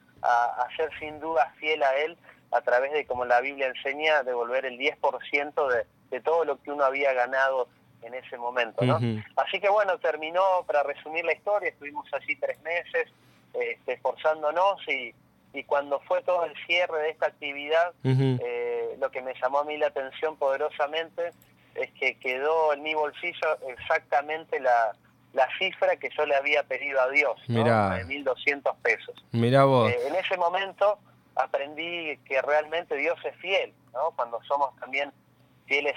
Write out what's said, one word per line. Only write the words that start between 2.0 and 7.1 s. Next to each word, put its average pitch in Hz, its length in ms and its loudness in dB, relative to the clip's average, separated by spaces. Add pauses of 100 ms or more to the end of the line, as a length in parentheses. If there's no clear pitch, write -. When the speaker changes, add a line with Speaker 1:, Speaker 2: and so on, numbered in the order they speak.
Speaker 1:
a 120 100 2
través 127 320 2
de, 143 120 0
como 123 200 -4
la 120 160 4
Biblia 135 260 -2
enseña, 143 560 0
devolver 123 420 -2
el 123 120 -8
diez 147 200 -2
por 135 320 -2
ciento 147 400 -2
de, 120 160 0 (240)
de 127 120 -6
todo 165 240 2
lo 139 160 -2
que 147 100 -10
uno 147 120 0
había 135 300 2